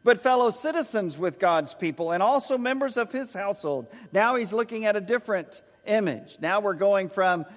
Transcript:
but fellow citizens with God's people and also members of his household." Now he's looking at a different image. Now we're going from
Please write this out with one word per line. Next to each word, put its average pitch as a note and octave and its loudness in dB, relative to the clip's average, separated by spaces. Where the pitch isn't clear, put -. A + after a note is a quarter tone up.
but A#3+ 4
fellow B3 4
citizens A3+ -4
with F3 -4
God's E3 2
people E3 -4
and F3 0
also C4 2
members B3+ -2
of A#3 -2
his C4 -8
household." E3 -4
Now A#3 4
he's G#3+ -2
looking A3 -2
at G#3 4
a G#3 0
different G3+ -4
image. G#3 -2
Now F#3 0
we're G3+ -2
going G3 2
from F3+ 2